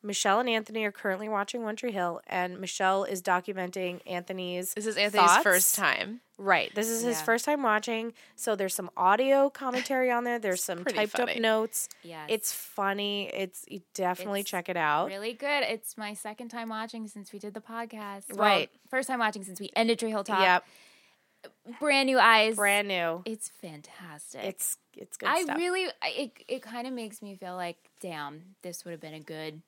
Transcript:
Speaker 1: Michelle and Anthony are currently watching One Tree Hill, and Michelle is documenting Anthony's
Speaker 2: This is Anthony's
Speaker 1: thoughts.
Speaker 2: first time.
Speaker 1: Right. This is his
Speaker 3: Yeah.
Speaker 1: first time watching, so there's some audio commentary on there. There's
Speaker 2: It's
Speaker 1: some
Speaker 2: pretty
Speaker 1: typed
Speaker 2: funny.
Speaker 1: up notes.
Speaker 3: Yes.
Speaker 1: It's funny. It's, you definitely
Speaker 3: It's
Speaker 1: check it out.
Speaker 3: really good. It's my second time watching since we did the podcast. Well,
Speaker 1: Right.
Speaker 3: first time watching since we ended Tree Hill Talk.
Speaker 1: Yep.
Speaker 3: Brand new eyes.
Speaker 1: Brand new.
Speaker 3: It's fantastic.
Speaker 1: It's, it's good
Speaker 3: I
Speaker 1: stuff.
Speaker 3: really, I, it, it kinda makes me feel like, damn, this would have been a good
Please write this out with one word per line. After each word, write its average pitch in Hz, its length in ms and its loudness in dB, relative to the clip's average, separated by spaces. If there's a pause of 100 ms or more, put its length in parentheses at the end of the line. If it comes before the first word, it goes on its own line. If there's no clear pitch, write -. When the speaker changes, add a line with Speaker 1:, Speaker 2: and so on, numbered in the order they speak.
Speaker 1:
Michelle 208 380 2
and 247 80 0
Anthony 220 380 0
are 202 60 0
currently 202 360 -4
watching 214 360 -4
One 214 120 -4
Tree 240 160 -6
Hill, 175 360 -2
and 180 320 -4
Michelle 190 460 2
is 190 180 -4
documenting 180 840 -2
Anthony's 180 680 -6
Speaker 2:
This 214 100 -6
is 220 120 -2
Anthony's 196 340 8
Speaker 1:
thoughts. 196 120 8
Speaker 2:
first 185 320 4
time. 196 460 0 (160)
Speaker 1:
Right. 190 380 4
This 220 140 0
is 226 120 0
his 233 180 0
Speaker 3:
Yeah. 156 40 -6
Speaker 1:
first 233 220 2
time 294 180 2
watching, 226 500 0 (220)
so 220 200 -2
there's 190 200 -4
some 185 200 -8
audio 269 540 6
commentary 254 640 -2
on 240 140 0
there. 240 120 0
There's 202 220 0
Speaker 2:
It's - 60 -4
Speaker 1:
some 175 180 -6
Speaker 2:
pretty - 140 -2
Speaker 1:
typed 214 160 0
Speaker 2:
funny. 247 220 0
Speaker 1:
up 240 40 -4
notes. 220 500 0 (140)
Speaker 3:
Yes. 160 260 -14
Speaker 1:
It's 214 240 -2
funny. 202 800 -2
It's, 190 340 -6
you 196 140 -14 (140)
definitely 196 460 -2
Speaker 3:
It's 196 80 -8
Speaker 1:
check 180 200 -4
it 175 80 -2
out. 156 300 2
Speaker 3:
really 208 260 -6
good. 277 300 -2
It's - 340 -6
my 214 160 -8
second 220 360 -12
time 226 200 -10
watching 220 380 -8
since 202 260 -16
we 208 60 -14
did 208 160 -12
the 220 60 -10
podcast. 214 720 -12
Well, 208 140 6
Speaker 1:
Right. 185 220 4 (200)
Speaker 3:
first 262 180 -2
time 262 120 -2
watching 214 240 0
since 185 180 -12
we 196 140 -10
ended 226 220 4
Tree 226 140 -2
Hill 202 140 -2
Talk. 202 160 0
Speaker 1:
Yep. 180 240 8 (1120)
Speaker 3:
Brand 269 280 4
new 262 120 4
eyes. 220 380 8
Speaker 1:
Brand 202 300 4
new. 175 380 -2
Speaker 3:
It's 220 240 -10
fantastic. 151 960 -16
Speaker 1:
It's, - 340 -6 (160)
it's - 240 -16
good - 120 -2
Speaker 3:
I 339 140 2
Speaker 1:
stuff. 302 140 -2
Speaker 3:
really, 359 280 0 (160)
I, 147 80 -2
it, 247 220 -4 (160)
it 254 160 -6
kinda 240 280 -8
makes 226 300 -10
me 196 140 -14
feel 185 200 -12
like, 175 220 -6 (240)
damn, 160 600 -10
this 175 240 -12
would 175 60 -10
have 160 100 -12
been 156 120 -14
a 160 60 -14
good 156 480 -10